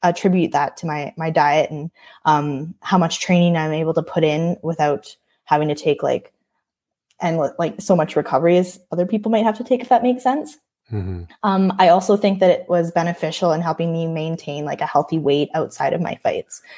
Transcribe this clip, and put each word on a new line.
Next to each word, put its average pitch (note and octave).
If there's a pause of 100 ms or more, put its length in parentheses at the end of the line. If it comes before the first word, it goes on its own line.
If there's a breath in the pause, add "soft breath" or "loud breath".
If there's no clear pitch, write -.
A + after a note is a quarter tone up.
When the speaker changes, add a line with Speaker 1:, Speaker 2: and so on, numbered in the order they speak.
Speaker 1:
Attribute F3+
that C#3+
to -
my, D3+
my E3
diet D3+
and, D#3 (360 loud breath)
um, D3
how -
much E3
training F3
I'm D#3
able D#3+
to E3
put E3
in D#3
without D3+ (300)
having D3+
to D3+
take, D3
like, C3 (880)
and, E3
li-, D3
like, E3
so F#3+
much D#3
recovery D3+
as F3+ (120)
other F3+
people G#3+
might A3
have G#3+
to A#3
take, B3
if B3
that A#3+
makes B3
sense. C4+ (340)
Speaker 2:
Mm-hmm. F#2 (200 soft breath)
Speaker 1:
Um, F#3+
I F#3
also F#3+
think G3
that F#3
it -
was E3+
beneficial E3+
in D#3+
helping E3
me E3
maintain, D#3+
like, C#3+
a -
healthy D3
weight D3
outside C#3+
of E3
my -
fights. - (160 loud breath)